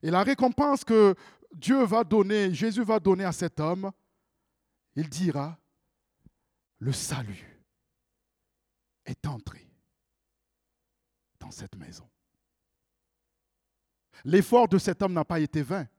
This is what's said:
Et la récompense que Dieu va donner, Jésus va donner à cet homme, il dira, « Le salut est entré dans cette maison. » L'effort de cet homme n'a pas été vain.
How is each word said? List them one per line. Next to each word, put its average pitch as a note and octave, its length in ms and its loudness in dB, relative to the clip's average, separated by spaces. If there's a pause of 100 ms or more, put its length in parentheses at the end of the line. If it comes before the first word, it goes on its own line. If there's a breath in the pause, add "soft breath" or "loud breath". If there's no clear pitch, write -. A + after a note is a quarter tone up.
Et D#3 80 -4
la F3+ 120 2
récompense C4+ 600 0
que G#3+ 300 6 (380 soft breath)
Dieu A#3+ 320 2
va A3 200 2
donner, G3 500 2
Jésus G#3+ 280 -2
va A3 180 0
donner F#3+ 240 2
à F3 80 -2
cet - 280 -6
homme, F#3 300 -2 (1040)
il D#3 120 -4
dira, « D3+ 500 -4 (1200)
Le B2+ 140 -4
salut A2+ 720 -8 (1400)
est - 220 -12
entré - 440 -12 (1700)
dans - 120 -18
cette - 260 -18
maison. » E2+ 320 -20 (2250 soft breath)
L'effort G3+ 440 4
de F#3+ 100 2
cet F#3+ 240 -2
homme F#3+ 100 -2
n'a D#3+ 120 -2
pas E3+ 160 -4
été D3+ 220 -2
vain. D3 240 -8 (120)